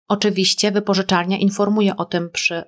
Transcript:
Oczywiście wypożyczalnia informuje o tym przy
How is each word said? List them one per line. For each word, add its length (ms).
Oczywiście 640
wypożyczalnia 680
informuje 580
o 100
tym 240
przy 380